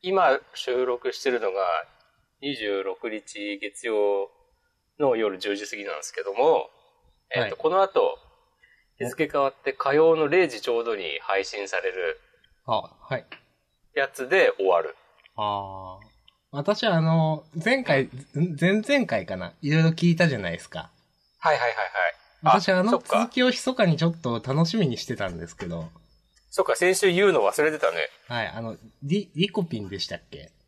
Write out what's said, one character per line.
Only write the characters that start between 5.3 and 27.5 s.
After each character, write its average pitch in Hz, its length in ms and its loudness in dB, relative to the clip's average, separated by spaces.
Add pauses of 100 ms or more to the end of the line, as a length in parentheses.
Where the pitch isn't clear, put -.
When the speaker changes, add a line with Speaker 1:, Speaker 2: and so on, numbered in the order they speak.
Speaker 1:
十 101 200 -4
時 104 100 -10
過 - 80 -12
ぎ 104 80 -12
な 90 120 -8
ん - 20 -10
で 76 60 -12
す - 100 -14
け - 100 -8
ど 98 100 -6
も、 123 360 4 (680)
え - 40 2
っ - 20 0
と、 - 0 -
Speaker 2:
は 110 80 -2
い。 - 40 -6
Speaker 1:
こ - 160 -2
の 190 120 2
後、 131 360 2 (840)
日 - 80 -4
付 160 200 -2
変 143 140 0
わ 135 80 2
っ - 40 -6
て - 200 -6
火 139 220 0
曜 160 200 6
の 156 140 0
零 175 180 4
時 120 140 -8
ち - 80 -6
ょ 117 100 0
う 117 60 -4
ど 113 100 -2
に 82 260 -6
配 98 220 -2
信 101 240 -8
さ 92 140 -4
れ 95 100 -2
る 87 300 -6 (440)
Speaker 2:
あ、 107 160 -2 (200)
は - 160 -8
い。 - 80 -10 (680)
Speaker 1:
や 139 120 0
つ 131 220 -12
で 160 280 4
終 95 100 0
わ 87 140 4
る。 73 140 -8 (400)
Speaker 2:
あ 98 640 -6
ー。 - 140 -20 (380)
私、 202 340 -4
あ 170 160 2
の、 160 440 0 (100)
前 240 280 0
回、 135 280 0 (240)
Speaker 1:
う 143 40 -4
ん。 175 140 0
Speaker 2:
ん？ 143 60 -10
前 190 260 2
々 269 220 2
回 104 180 -2
か 95 120 -8
な？ 90 240 -10
い 143 100 -2
ろ 160 80 4
い 165 40 4
ろ 165 60 6
聞 170 200 2
い 165 60 4
た 170 120 4
じ 139 80 2
ゃ - 20 -4
な 92 120 -4
い - 20 -4
で 87 80 -8
す - 100 -18
か。 - 220 -12 (480)
Speaker 1:
は 160 140 2
い 131 40 2
は 120 80 0
い 120 40 2
は 110 40 -4
い - 40 -6
は 107 60 -2
い。 92 40 -4 (560)
あ、 - 60 4 (100)
Speaker 2:
私、 - 100 -2
あ 185 140 4
の 120 80 2
Speaker 1:
そ 285 60 2
っ - 40 -2
か。 - 200 0
Speaker 2:
続 240 100 -2
き 254 100 0
を 254 60 4
密 254 260 -2
か 220 140 4
に 160 100 4
ち 165 80 0
ょ 170 60 2
っ 165 100 -10
と 117 140 -2 (100)
楽 147 220 2
し 226 100 -2
み 196 80 2
に 120 120 -2
し - 100 -12
て 117 80 -4
た 98 140 -4
ん 85 100 -10
で 85 80 -10
す - 100 -20
け 98 80 -10
ど。 82 240 -8 (640)
Speaker 1:
そ 185 100 -2
っ 185 60 4
か、 120 80 2
先 185 180 4
週 185 180 4
言 196 180 6
う - 20 6
の 135 100 4
忘 98 220 2